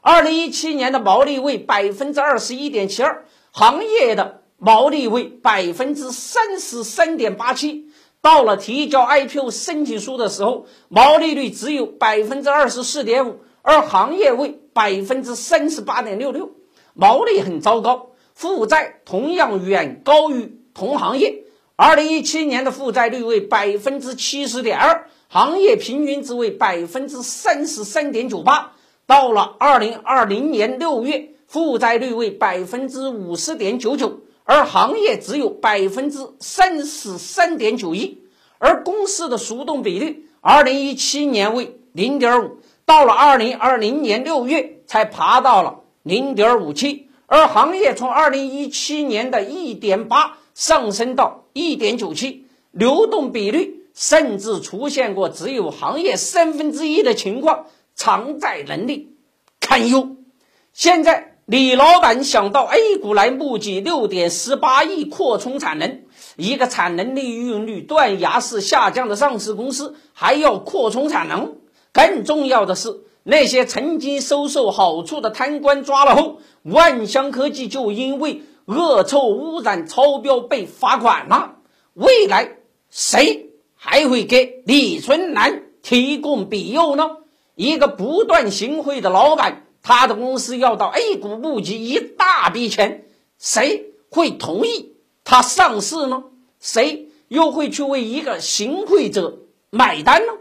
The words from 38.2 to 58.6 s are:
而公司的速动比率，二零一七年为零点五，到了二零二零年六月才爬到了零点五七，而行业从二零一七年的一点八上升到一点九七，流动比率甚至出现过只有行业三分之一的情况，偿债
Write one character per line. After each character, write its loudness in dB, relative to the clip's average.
而 0
公 -4
司 -8
的 -4
速 -10
动 -6
比 -4
率， -8
二 6
零 2
一 -6
七 -4
年 0
为 -8
零 -2
点 4
五， -14
到 8
了 6
二 6
零 -2
二 2
零 -2
年 0
六 -2
月 -4
才 0
爬 2
到 4
了 -6
零 -2
点 4
五 -8
七， -6
而 6
行 2
业 2
从 -6
二 2
零 -4
一 -8
七 -6
年 -4
的 0
一 -10
点 -2
八 0
上 0
升 -4
到 0
一 -4
点 -2
九 -8
七， -10
流 2
动 -2
比 -2
率 -4
甚 2
至 -6
出 -8
现 -2
过 -2
只 -10
有 -4
行 -6
业 -2
三 0
分 -4
之 -6
一 2
的 2
情 -6
况， 0
偿 -2
债 -6